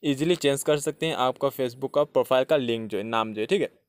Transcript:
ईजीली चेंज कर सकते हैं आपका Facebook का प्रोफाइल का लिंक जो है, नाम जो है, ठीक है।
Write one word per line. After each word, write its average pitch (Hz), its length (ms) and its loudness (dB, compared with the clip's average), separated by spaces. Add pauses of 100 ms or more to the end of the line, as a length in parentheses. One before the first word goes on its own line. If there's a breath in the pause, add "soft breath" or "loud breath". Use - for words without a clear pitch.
ईजीली 151 320 2
चेंज 139 280 0
कर 151 140 2
सकते 151 280 -4
हैं 160 100 -2
आपका 127 320 0
Facebook 131 480 -4
का 147 80 4
प्रोफाइल 131 400 2
का 151 140 2
लिंक 117 340 -2
जो 104 60 -4
है, 98 60 -2
नाम 110 300 -2
जो 107 80 -4
है, 107 60 -2
ठीक 196 140 0
है। - 280 -6